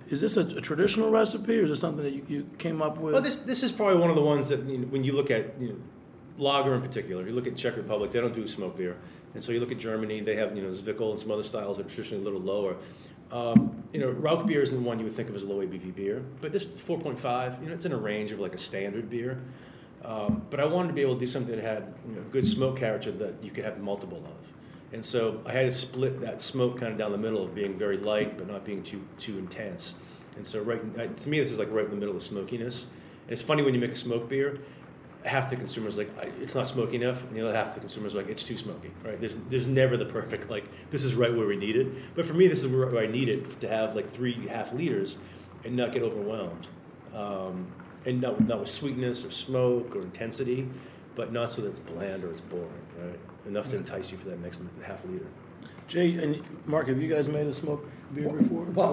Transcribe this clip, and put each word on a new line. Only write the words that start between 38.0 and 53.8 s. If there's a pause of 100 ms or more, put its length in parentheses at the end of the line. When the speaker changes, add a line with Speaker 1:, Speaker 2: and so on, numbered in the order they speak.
Speaker 2:
like,
"It's
too
smoky," (160)
right?
There's, (140)
there's
never
the
perfect,
like, (240)
"This
is
right
where
we
need
it."
But
for
me,
this
is
where
I
need
it
to
have,
like,
three
half
liters (440)
and
not
get
overwhelmed. (460)
Um, (360)
and
not,
not
with
sweetness
or
smoke
or
intensity, (460)
but
not
so
that
it's
bland
or
it's
boring, (320)
right? (260)
Enough
to
Speaker 3:
Yeah.